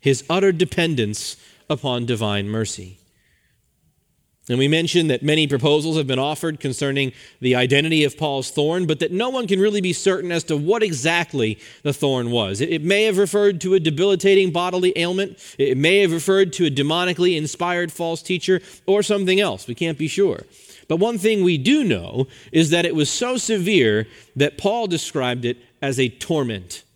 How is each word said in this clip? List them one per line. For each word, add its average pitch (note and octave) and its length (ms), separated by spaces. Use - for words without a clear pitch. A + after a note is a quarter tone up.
his C#3 300
utter F#3+ 220
dependence D#3+ 840
upon B2 380
divine G#2 420
mercy. G#2 480
And B2 80
we C3+ 120
mentioned E3 420
that B2+ 140
many D3+ 240
proposals D3 480
have D3+ 100
been C3 140
offered D3+ 400
concerning C#3 520
the B2 160
identity D3 480
of C3 120
Paul's C#3 360
thorn, E3 340
but D3+ 140
that E3+ 100
no G#3+ 200
one B3+ 180
can F#3+ 100
really G#3 220
be F3+ 120
certain F3+ 380
as E3 140
to D#3+ 120
what G3 280
exactly D3 760
the C#3+ 100
thorn C3 380
was. A#2 300
It, C#3+ 100
it D#3+ 140
may G3 180
have G#3+ 160
referred G3+ 440
to F#3 120
a F#3+ 60
debilitating F#3+ 720
bodily F3+ 420
ailment. F#3 460
It C3+ 180
may E3 220
have F#3+ 140
referred F#3+ 400
to F3 140
a D3 40
demonically D#3+ 680
inspired F3 540
false E3 320
teacher F#3 400
or G3+ 160
something G3 380
else. C#3+ 260
We A#2+ 80
can't E3 240
be D#3+ 80
sure. F3 380
But E3 120
one A3+ 200
thing G#3 240
we F3 160
do C4 240
know C3 460
is D#3+ 180
that F3 160
it E3 80
was D3+ 160
so B3 280
severe E3 680
that C#3+ 200
Paul A3+ 300
described B2+ 580
it A#2+ 140
as C3+ 160
a C3 100
torment. A#2 760